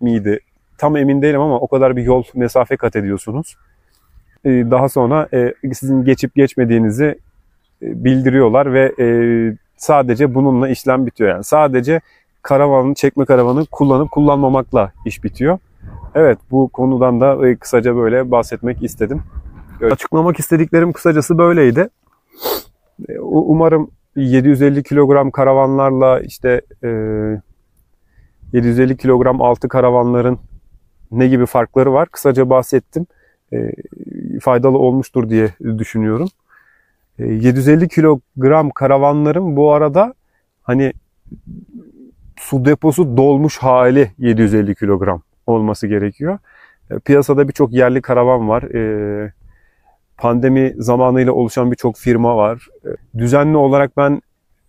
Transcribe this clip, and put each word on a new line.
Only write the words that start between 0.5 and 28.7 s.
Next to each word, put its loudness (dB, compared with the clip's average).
Tam -2
emin 0
değilim 0
ama 0
o -4
kadar 0
bir -4
yol 0
mesafe -2
kat -4
ediyorsunuz. -6
E, 0
daha 2
sonra, 0
e, 0
sizin -2
geçip 0
geçmediğinizi, 0
e, -10
bildiriyorlar 2
ve, 2
e, 2
sadece 0
bununla 2
işlem -2
bitiyor. -2
Yani -4
sadece 0
karavanın, 2
çekme -2
karavanı 2
kullanıp 0
kullanmamakla 0
iş -10
bitiyor. -4
Evet, 4
bu 2
konudan 0
da, 2
e, 2
kısaca -2
böyle 0
bahsetmek -4
istedim. -6
Açıklamak -2
istediklerim 0
kısacası 0
böyleydi. 2
E, -12
u-, 0
umarım 2
yedi 2
yüz 2
elli 2
kilogram 2
karavanlarla 2
işte, -4
e, -6
yedi 0
yüz 0